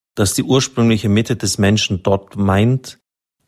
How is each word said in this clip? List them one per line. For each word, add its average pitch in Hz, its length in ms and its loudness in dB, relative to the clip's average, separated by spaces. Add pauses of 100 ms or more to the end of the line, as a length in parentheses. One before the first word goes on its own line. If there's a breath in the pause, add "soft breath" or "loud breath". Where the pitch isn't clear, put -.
(140)
das 104 200 -2
die - 100 -2
ursprüngliche 117 640 0
Mitte 104 260 0
des 95 240 -6
Menschen 101 460 0
dort - 320 -2
meint, 104 640 0 (480)